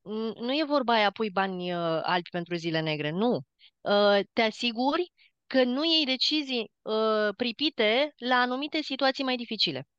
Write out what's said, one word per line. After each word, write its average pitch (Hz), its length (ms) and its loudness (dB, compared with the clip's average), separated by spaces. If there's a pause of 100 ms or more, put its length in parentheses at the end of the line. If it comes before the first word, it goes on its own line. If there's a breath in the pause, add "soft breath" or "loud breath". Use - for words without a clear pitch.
n-, 220 400 -6
nu 240 120 -4
e 311 120 0
vorba 277 280 0
aia, 214 180 4
pui 214 200 -4
bani, 180 420 -2
uh, 165 300 0
albi 175 280 0
pentru 175 240 -4
zile 165 260 -2
negre, 151 300 -2
nu. 190 300 0 (400 soft breath)
Uh, 202 380 4 (140)
te 240 100 0
asiguri 247 720 0 (340 soft breath)
că 262 180 4
nu 254 200 -2
iei 320 200 2
decizii, 262 680 -2 (100)
uh, 220 540 0
pripite 247 800 0
la 247 180 -2
anumite 262 480 0
situații 269 420 -2
mai 254 120 0
dificile. 196 520 -4 (100)